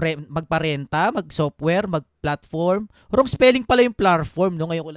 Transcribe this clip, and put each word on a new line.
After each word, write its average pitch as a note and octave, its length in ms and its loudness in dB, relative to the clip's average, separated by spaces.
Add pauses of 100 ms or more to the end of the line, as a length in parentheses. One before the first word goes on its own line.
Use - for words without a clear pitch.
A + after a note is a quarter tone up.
Re-, D#3+ 160 -2
magparenta, D#3 960 -2
mag-software, D#3+ 720 -2
mag-platform? E3+ 1040 -4 (240)
Wrong B3+ 160 4
spelling B3+ 320 4
pala B3 240 4
yung A#3+ 80 -2
platform, F3 640 0
no? D#3+ 80 -4
Ngayon E3 160 -6
ko D#3 160 -12